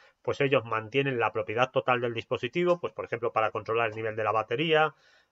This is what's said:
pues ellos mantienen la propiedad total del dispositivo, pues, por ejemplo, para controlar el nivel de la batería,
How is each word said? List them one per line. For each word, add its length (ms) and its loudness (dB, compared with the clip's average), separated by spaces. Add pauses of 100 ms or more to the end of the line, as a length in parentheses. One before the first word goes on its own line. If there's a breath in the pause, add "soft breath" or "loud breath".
(220 soft breath)
pues 200 -2
ellos 240 4
mantienen 540 -2
la 120 2
propiedad 400 0
total 300 2
del 120 -4
dispositivo, 640 -2
pues, 120 -6
por 140 -8
ejemplo, 260 -4
para 200 0
controlar 380 -2
el 60 -10
nivel 200 -6
de 80 -4
la 80 0
batería, 600 2 (380 soft breath)